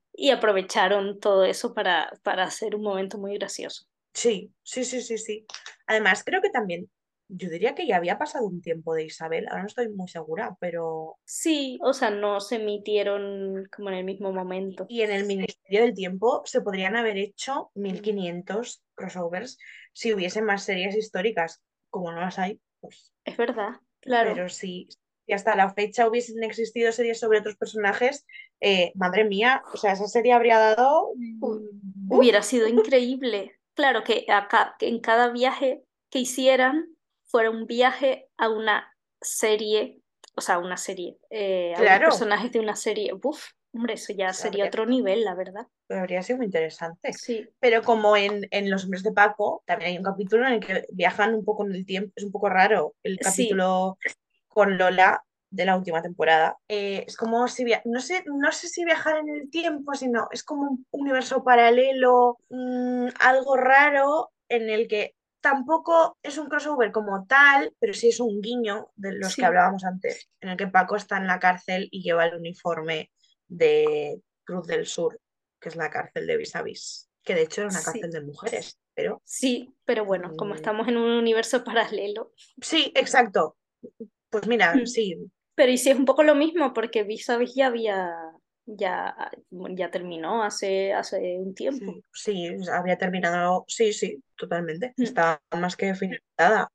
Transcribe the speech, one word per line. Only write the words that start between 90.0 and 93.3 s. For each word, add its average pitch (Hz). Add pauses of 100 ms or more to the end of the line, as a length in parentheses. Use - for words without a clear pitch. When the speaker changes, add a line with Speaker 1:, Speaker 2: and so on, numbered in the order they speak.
Speaker 1:
hace, 196
hace 190
un 190
tiempo. 202 (180)
Speaker 2:
Sí, 190 (120)
sí, 180
había 180
terminado, 180